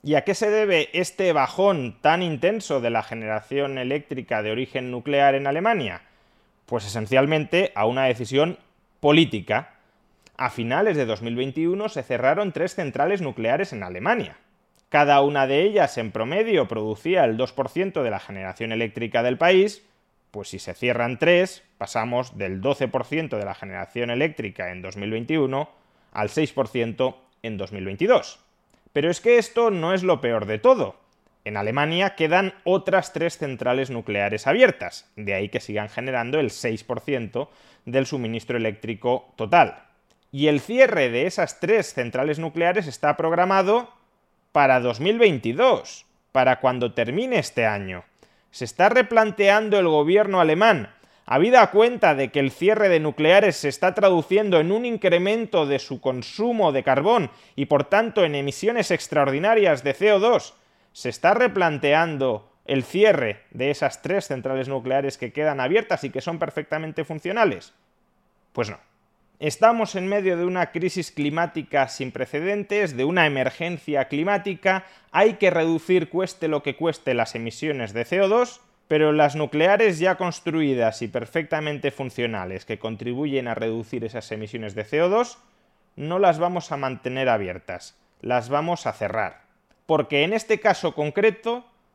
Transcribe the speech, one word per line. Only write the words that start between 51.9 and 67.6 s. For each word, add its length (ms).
de 140
que 100
el 100
cierre 400
de 100
nucleares 560
se 140
está 240
traduciendo 680
en 120
un 160
incremento 800
de 100
su 240
consumo 720
de 100
carbón 480
y, 120
por 160
tanto, 400
en 100
emisiones 560
extraordinarias 920
de 100
C 180
O 80
dos, 360
se 180
está 260
replanteando 1160
el 180
cierre 680
de 180
esas 320
tres 240
centrales 420
nucleares 520
que 120
quedan 280
abiertas 440
y 60
que 120
son 180
perfectamente 640
funcionales? 720